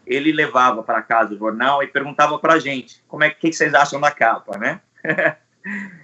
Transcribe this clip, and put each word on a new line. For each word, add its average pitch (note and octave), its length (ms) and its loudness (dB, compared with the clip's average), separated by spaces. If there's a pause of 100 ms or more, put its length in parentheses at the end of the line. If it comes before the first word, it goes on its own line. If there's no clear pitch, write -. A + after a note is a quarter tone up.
ele C#3 260 0
levava B2+ 520 2
pra A2 180 -2
casa A2+ 320 0
o G2 40 -14
jornal A#2+ 440 0
e C3+ 60 -4
perguntava C#3+ 500 0
pra D#3+ 200 4
gente, C#3 480 -8
"Como D3 160 -4
é D3+ 80 4
que, - 200 -4
que - 20 -6
vocês D3+ 220 -2
acham C#3+ 260 4
da D3 100 2
capa, A2+ 480 -2
né?" C#3 220 -6 (240)
<laughs> D#3+ 320 -2 (680)